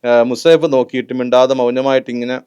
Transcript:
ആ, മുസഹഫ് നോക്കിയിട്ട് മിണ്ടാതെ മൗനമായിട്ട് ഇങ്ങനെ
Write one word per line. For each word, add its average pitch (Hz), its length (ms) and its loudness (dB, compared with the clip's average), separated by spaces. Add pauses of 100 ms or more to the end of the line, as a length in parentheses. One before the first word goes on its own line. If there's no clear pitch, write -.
ആ, - 20 -2 (200)
മുസഹഫ് 160 460 2
നോക്കിയിട്ട് 127 440 -4
മിണ്ടാതെ 127 420 2
മൗനമായിട്ട് 131 540 -2
ഇങ്ങനെ 123 320 -6